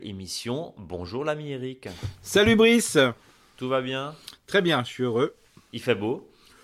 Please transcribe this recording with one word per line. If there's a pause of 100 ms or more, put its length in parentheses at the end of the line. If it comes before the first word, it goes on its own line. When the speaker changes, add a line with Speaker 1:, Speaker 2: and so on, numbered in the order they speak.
Speaker 1:
émission.
Bonjour
l'ami
Eric. (340)
Speaker 2:
Salut
Brice. (580)
Speaker 1:
Tout
va
bien ? (320)
Speaker 2:
Très
bien,
je
suis
heureux. (360)
Speaker 1:
Il
fait
beau ? (360)